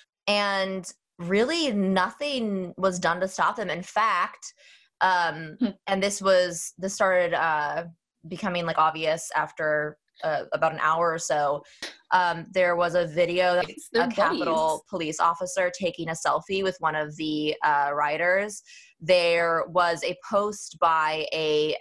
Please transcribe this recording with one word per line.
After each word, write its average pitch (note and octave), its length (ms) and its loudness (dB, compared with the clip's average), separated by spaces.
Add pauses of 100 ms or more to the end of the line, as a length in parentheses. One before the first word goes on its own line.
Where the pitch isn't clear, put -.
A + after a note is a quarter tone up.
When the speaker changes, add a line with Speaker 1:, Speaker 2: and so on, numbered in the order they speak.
(280)
Speaker 1:
and G3 600 0 (300)
really B3 520 2
nothing G3 1080 0
was F#3 220 0
done F3 200 0
to F#3+ 80 0
stop F3+ 300 0
them. G3 120 -6
In E3 140 -6
fact, G#3 720 -2 (480)
um, E3 580 0
Speaker 2:
Hmm. A#3+ 80 2 (200)
Speaker 1:
and G3 140 0
this G3+ 200 0
was, F3+ 560 2
this F#3+ 160 -6
started, F3+ 400 2
uh, D3+ 520 0 (420)
becoming, F3 380 -4
like, E3 120 -2
obvious D#3 580 2
after, D3+ 600 -2 (260)
uh, D3+ 200 -2 (100)
about D#3+ 200 -6
an D#3 80 -8
hour E3 300 2
or E3 60 -2
so. D3 460 -2 (500)
Um, E3+ 380 0
there F3+ 240 2
was F3 180 0
a F3 140 0
video F3 520 2
of E3 100 0
Speaker 2:
It's - 220 -18
their A3+ 120 2
Speaker 1:
a - 40 0
Capitol E3 600 0 (100)
Speaker 2:
buddies. - 120 -16
Speaker 1:
Police D#3+ 300 -4
officer F3+ 560 0
taking E3+ 340 -4
a E3+ 40 -4
selfie D#3+ 500 -2
with F#3 160 0
one D#3 160 0
of D3+ 220 -4
the, D3+ 380 -2 (100)
uh, C#3+ 280 2
rioters. F3 680 0 (380)
There E3+ 680 4
was E3+ 340 2
a F3 120 -4 (140)
post G#3 500 -2
by D#3 540 2
a, D3+ 480 2